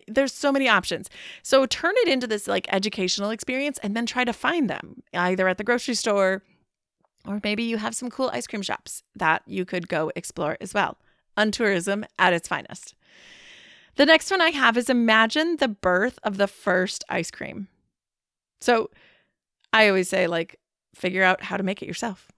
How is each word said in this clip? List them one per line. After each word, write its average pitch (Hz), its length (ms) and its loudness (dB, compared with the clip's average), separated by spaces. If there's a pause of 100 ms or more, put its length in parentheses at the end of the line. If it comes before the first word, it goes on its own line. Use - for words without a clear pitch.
there's 269 260 0
so 285 200 0
many 269 160 2
options. 190 420 0 (320)
So 269 240 4
turn 349 300 0
it 466 120 4
into 254 200 0
this, 214 180 -2
like, 202 240 -2
educational 196 600 -2
experience 262 520 -6
and 202 140 -4
then 233 100 -2
try 254 180 -2
to 240 80 -2
find 277 380 0
them - 320 -10 (100)
either 185 360 0
at 185 100 -2
the 214 60 -8
grocery 240 320 0
store, 196 480 2 (840)
or 208 160 -4
maybe 208 180 -2
you 233 140 -2
have 220 180 -6
some 247 160 -8
cool 262 220 -4
ice 240 140 -6
cream 208 160 -8
shops - 400 -8 (120)
that 160 320 0
you 185 180 -4
could 180 240 -6
go 156 280 -2
explore - 440 -6
as 196 120 -12
well. 196 240 -2 (400)
Untourism 202 680 0 (140)
at 180 140 6
its 170 160 -2
finest. - 460 -10 (1040)
The 277 100 6
next 320 240 6
one 381 100 2
I 330 100 4
have 254 260 2
is 240 120 0
imagine 240 680 4
the 277 120 2
birth 202 540 0
of 202 140 -2
the 202 100 2
first 185 600 -2
ice - 220 -4
cream. - 380 -12 (920)
So 233 300 2 (800)
I 220 160 8
always 190 200 2
say, 185 180 0
like, 170 320 -4 (360)
figure 185 280 -2
out 185 200 2
how - 140 -8
to 190 60 -4
make 196 200 -4
it - 40 -12
yourself, 190 520 -8